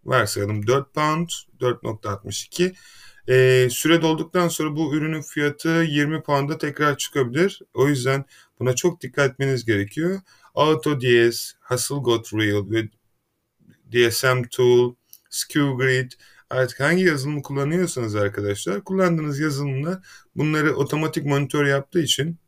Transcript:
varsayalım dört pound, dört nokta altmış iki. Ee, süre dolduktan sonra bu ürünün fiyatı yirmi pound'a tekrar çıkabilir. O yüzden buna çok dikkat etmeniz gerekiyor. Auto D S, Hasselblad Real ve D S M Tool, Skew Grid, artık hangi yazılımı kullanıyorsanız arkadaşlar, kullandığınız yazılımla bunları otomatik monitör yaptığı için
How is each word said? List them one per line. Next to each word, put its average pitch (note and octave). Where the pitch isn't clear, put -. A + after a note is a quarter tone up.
varsayalım G#2+
dört C3+
pound, D#3
dört B2
nokta G#2+
altmış G#2+
iki. F#3
Ee, B2+
süre D#3+
dolduktan E3
sonra D#3
bu D3+
ürünün D#3
fiyatı D3
yirmi D#3
pound'a C#3+
tekrar D3
çıkabilir. C#3+
O C3+
yüzden C3+
buna B2
çok E3+
dikkat C#3
etmeniz C3+
gerekiyor. A#2
Auto D3+
D A#2+
S, -
Hasselblad B2
Real G#2
ve A2
D A#2+
S B2+
M B2+
Tool, B2
Skew C#3
Grid, B2+
artık B2+
hangi E3+
yazılımı D3
kullanıyorsanız C#3
arkadaşlar, G2+
kullandığınız E3
yazılımla C#3+
bunları D3+
otomatik D3+
monitör C#3+
yaptığı C#3
için D#3+